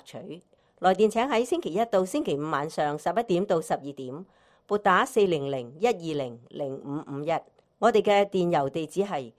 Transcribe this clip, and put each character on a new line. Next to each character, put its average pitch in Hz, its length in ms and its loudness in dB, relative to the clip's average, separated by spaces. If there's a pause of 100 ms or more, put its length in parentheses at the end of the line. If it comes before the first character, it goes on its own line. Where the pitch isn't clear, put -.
取。 165 360 -14 (380)
來 185 160 4
電 214 140 4
請 226 180 0
喺 233 180 2
星 339 160 -2
期 160 120 -4
一 214 180 0
到 190 120 4
星 285 200 -2
期 160 120 -2
五 151 140 -4
晚 147 200 -2
上 151 280 -2
十 - 120 -4
一 220 140 0
點 185 220 0
到 170 160 0
十 165 120 -6
二 139 180 -4
點， 135 340 -12 (400)
撥 208 120 0
打 202 280 4
四 208 220 4
零 143 240 0
零 123 280 -6
一 202 60 0
二 240 80 4 (240)
零 123 220 -6 (100)
零 139 260 -6
五 143 360 -8
五 139 100 -8
一。 151 100 -4 (460)
我 226 140 4
哋 214 100 4
嘅 202 280 4
電 180 200 0
郵 147 200 2
地 160 180 -6
址 180 140 -2
係 151 380 -6